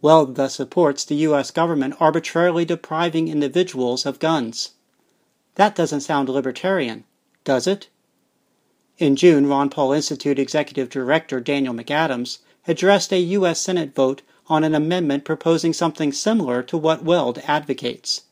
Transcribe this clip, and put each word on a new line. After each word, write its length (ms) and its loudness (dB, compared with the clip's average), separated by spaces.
Weld 340 6
thus 220 -2
supports 480 0
the 100 -4
U 220 2
S 160 -2
government 480 0
arbitrarily 640 2
depriving 640 -2
individuals 760 -2
of 140 -6
guns. 540 -2
That 220 2
doesn't 240 -2
sound 280 -2
libertarian, 760 -4
does 240 0
it? 200 -4
In 160 4
June, 320 6
Ron 240 0
Paul 220 0
Institute 480 -2
Executive 500 -2
Director 480 -2
Daniel 340 -2
McAdams 680 -4
addressed 460 2
a 80 2
U 260 0
S 140 -2
Senate 340 -4
vote 280 0
on 160 2
an 100 0
amendment 500 0
proposing 480 0
something 380 -2
similar 540 0
to 120 -6
what 280 0
Weld 420 0
advocates. 840 -4